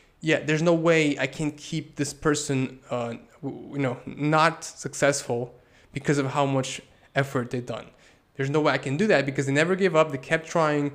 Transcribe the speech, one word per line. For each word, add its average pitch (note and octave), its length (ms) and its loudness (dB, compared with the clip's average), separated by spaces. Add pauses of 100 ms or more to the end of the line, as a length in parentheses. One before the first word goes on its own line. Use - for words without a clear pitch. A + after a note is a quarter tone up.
(200)
'Yeah, D3+ 200 0
there's D3+ 200 0
no E3+ 140 4
way D#3+ 460 4
I C3+ 80 0
can D3 240 -4
keep - 420 -10
this C#3 180 -4
person, C#3+ 680 -2 (100)
uh, A#2 240 -4 (260)
w-, B2 340 -10
you C#3+ 40 -6
know, B2+ 280 -2
not D#3 580 2
successful - 920 -2 (380)
because C#3+ 260 0
of C3+ 140 0
how C#3+ 140 2
much C3+ 340 -2 (340)
effort C3+ 360 -2
they've B2 140 -6
done. A2+ 220 -10 (480)
There's C#3 160 -4
no D3+ 100 2
way D3 120 4
I C3+ 60 0
can C3+ 180 -4
do G#3 100 2
that D3 180 4
because C3+ 220 -2
they C3+ 60 0
never E3 240 2
gave F3+ 180 2
up. D#3 160 4
They C#3 80 -4
kept D#3+ 300 -4
trying. D3 460 2